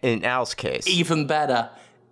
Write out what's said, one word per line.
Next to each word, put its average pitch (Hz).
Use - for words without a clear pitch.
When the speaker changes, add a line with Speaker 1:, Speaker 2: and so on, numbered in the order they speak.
Speaker 1:
in 113
Al's 123
case. -
Speaker 2:
Even 165
better. 135